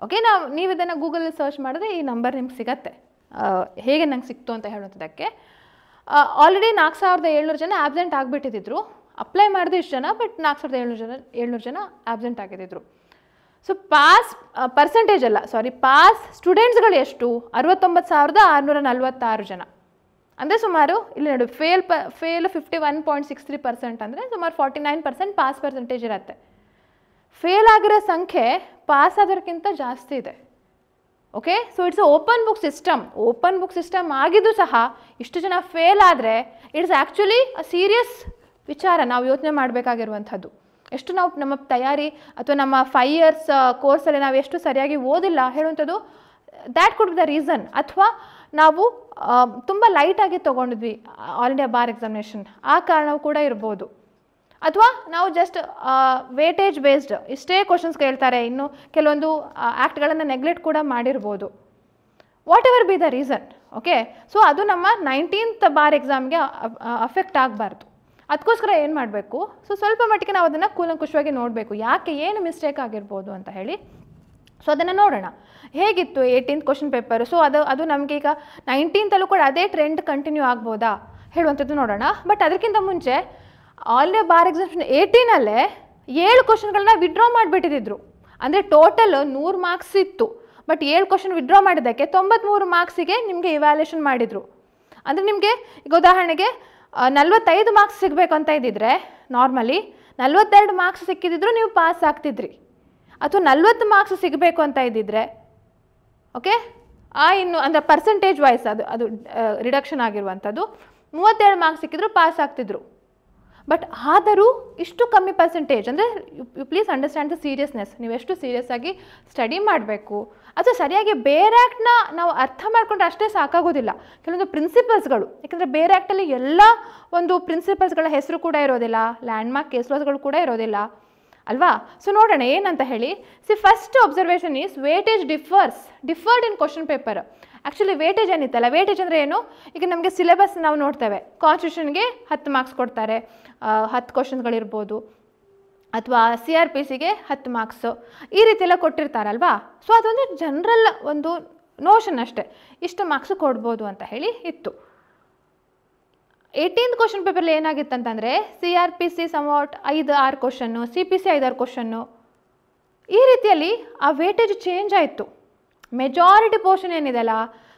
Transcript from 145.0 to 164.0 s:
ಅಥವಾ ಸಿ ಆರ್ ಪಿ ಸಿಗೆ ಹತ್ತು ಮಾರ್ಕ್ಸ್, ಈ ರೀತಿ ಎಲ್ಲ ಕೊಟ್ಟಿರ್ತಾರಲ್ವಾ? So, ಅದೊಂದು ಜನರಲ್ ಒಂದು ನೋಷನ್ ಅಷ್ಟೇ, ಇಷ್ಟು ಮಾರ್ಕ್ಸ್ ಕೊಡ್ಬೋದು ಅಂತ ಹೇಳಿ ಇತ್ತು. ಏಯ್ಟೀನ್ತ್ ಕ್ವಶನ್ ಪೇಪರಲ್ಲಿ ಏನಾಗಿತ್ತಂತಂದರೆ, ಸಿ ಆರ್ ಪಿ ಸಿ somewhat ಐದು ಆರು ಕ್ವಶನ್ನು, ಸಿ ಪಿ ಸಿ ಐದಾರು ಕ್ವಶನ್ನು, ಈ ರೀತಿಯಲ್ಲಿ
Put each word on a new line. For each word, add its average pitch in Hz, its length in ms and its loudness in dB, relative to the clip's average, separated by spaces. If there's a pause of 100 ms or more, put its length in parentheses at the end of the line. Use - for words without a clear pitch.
ಅಥವಾ 233 420 2
ಸಿ 311 200 -4
ಆರ್ 330 140 4
ಪಿ 294 140 -4
ಸಿಗೆ 277 260 -4
ಹತ್ತು 277 420 -6
ಮಾರ್ಕ್ಸ್, 233 520 -8 (300)
ಈ 415 100 6
ರೀತಿ 440 180 6
ಎಲ್ಲ 349 140 4
ಕೊಟ್ಟಿರ್ತಾರಲ್ವಾ? 277 1120 -2
So, 440 100 4
ಅದೊಂದು 453 400 0
ಜನರಲ್ 359 680 0
ಒಂದು 302 540 -6 (220)
ನೋಷನ್ 392 380 2
ಅಷ್ಟೇ, 233 360 -8 (260)
ಇಷ್ಟು 359 240 -6
ಮಾರ್ಕ್ಸ್ 285 300 -4
ಕೊಡ್ಬೋದು 233 500 -4
ಅಂತ 196 180 -14
ಹೇಳಿ 285 240 -10
ಇತ್ತು. - 640 -12 (1700)
ಏಯ್ಟೀನ್ತ್ 453 420 -2
ಕ್ವಶನ್ 440 280 -2
ಪೇಪರಲ್ಲಿ 339 260 0
ಏನಾಗಿತ್ತಂತಂದರೆ, 277 1080 -4
ಸಿ 349 160 -2
ಆರ್ 349 160 2
ಪಿ 349 180 -4
ಸಿ 339 120 -8
somewhat 294 540 -2 (100)
ಐದು 294 280 -2
ಆರು 269 240 2
ಕ್ವಶನ್ನು, 240 480 -6
ಸಿ 349 180 -4
ಪಿ 370 140 -2
ಸಿ 381 120 -2
ಐದಾರು 269 260 0
ಕ್ವಶನ್ನು, 233 720 -10 (840)
ಈ 453 160 4
ರೀತಿಯಲ್ಲಿ 453 760 2